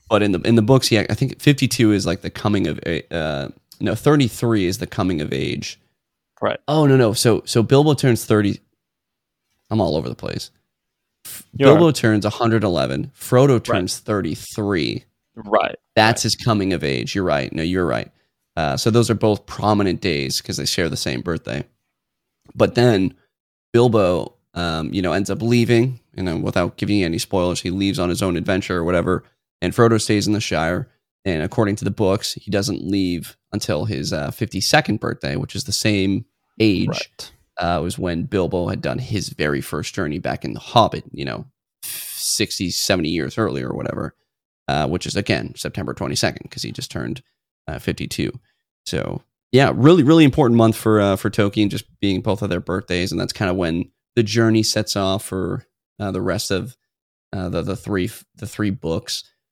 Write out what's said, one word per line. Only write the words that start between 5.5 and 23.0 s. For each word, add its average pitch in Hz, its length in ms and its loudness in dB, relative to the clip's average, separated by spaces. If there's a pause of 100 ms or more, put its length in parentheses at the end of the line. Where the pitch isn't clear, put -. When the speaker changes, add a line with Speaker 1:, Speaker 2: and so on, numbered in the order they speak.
Speaker 2:
Right. - 280 -4
Speaker 1:
Oh, 151 180 4
no, 135 100 6
no. 117 180 4
So, 113 320 2
so 117 180 2
Bilbo 143 300 6
turns 123 300 2
thirty. 104 360 2 (1080)
I'm 110 100 0
all 80 160 0
over 64 120 -4
the 60 60 -6
place. - 380 -10 (760)
F-, - 160 -16 (100)
Speaker 2:
You 139 140 4
Speaker 1:
Bilbo 151 220 8
Speaker 2:
are. 147 40 4
Speaker 1:
turns 107 320 2
a 104 60 0
hundred 113 320 0
eleven. 76 560 -2
Frodo 131 360 4
Speaker 2:
Right. 110 100 0
Speaker 1:
turns 98 340 -2
thirty-three. 92 1080 -4 (300)
Speaker 2:
Right. 104 400 0 (220)
Speaker 1:
That's 110 240 6
Speaker 2:
Right. - 20 -4
Speaker 1:
his 110 140 -2
coming 98 360 0
of 76 120 -4
age. 65 320 -2
You're 95 80 -2
right. 71 280 -2
No, 80 120 -4
you're 90 200 0
right. 57 280 -4 (440)
Uh, 71 200 -2
so 117 120 0
those 113 220 2
are 107 60 0
both 104 300 0
prominent 101 540 0
days 71 400 -2
'cause - 180 -8
they 71 60 -4
share 85 240 -2
the - 80 -6
same 62 260 -4
birthday. 78 420 -6 (920)
But - 220 2
then 110 380 4 (580)